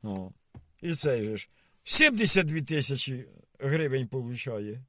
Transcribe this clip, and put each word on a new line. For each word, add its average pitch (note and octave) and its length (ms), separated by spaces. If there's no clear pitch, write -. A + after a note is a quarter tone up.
О. F#2+ 280
І E3+ 120
цей B2+ 300
же G#2+ 120
ж - 120
сімдесят A3 600
дві D#3 160
тисячі C3+ 640
гривень C3+ 500
получає. A#2+ 800